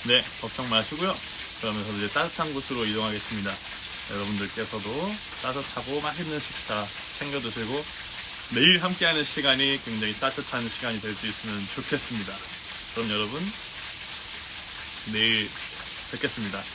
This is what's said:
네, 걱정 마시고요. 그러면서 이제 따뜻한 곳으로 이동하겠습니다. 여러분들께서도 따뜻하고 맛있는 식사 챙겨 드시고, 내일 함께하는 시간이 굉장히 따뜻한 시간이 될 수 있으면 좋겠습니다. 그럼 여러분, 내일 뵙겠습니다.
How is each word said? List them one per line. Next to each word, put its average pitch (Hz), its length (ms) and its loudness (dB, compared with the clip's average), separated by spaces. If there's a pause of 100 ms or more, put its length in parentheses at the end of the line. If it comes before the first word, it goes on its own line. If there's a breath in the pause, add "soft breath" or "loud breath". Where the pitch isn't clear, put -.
네, 120 200 6 (160)
걱정 123 300 -2
마시고요. 151 460 2 (440)
그러면서 107 360 0
이제 101 140 0
따뜻한 160 420 2
곳으로 131 320 0
이동하겠습니다. 107 680 0 (600)
여러분들께서도 104 1000 0 (280)
따뜻하고 131 600 -2
맛있는 151 360 0
식사 104 480 -2 (320)
챙겨 143 220 -2
드시고, 117 440 -2 (680)
내일 160 300 8
함께하는 170 440 4
시간이 139 600 4
굉장히 107 360 0
따뜻한 131 480 0
시간이 113 320 -2
될 107 160 -2
수 113 100 -4
있으면 104 480 -2
좋겠습니다. 117 580 0 (600)
그럼 113 160 0
여러분, 113 420 0 (1500)
내일 110 440 4 (640)
뵙겠습니다. 110 500 -2 (120)